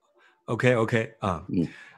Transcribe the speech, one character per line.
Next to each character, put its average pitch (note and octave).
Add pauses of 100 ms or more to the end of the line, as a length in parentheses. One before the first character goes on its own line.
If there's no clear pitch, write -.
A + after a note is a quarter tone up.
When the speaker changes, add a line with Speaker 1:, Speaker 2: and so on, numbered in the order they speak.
(460)
Speaker 1:
OK，OK， A2+
啊。 F2 (100)
Speaker 2:
嗯。 E3+ (300)